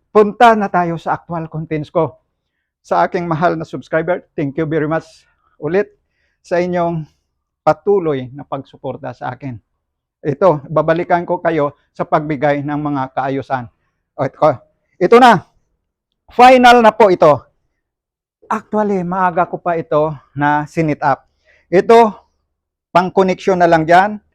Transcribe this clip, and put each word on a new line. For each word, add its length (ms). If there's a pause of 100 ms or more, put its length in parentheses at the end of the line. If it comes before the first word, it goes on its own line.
(140)
punta 400
na 160
tayo 240
sa 240
actual 320
contents 400
ko. 320 (640)
Sa 160
aking 240
mahal 320
na 80
subscriber, 560 (160)
thank 160
you 80
very 240
much 400 (320)
ulit 320 (480)
sa 240
inyong 400 (640)
patuloy 640
na 160
pagsuporta 640
sa 240
akin. 240 (640)
Ito, 480
babalikan 560
ko 160
kayo 320 (160)
sa 160
pagbigay 560
ng 160
mga 320
kaayusan. 560 (480)
O, 80
ito, 160 (640)
ito 160
na. 320 (800)
Final 480
na 160
po 160
ito. 320 (1040)
Actually, 560
maaga 480
ko 80
pa 160
ito 400 (160)
na 400
sinit 320
up. 240 (400)
Ito, 640 (640)
pang-connection 640
na 80
lang 160
dyan. 400 (120)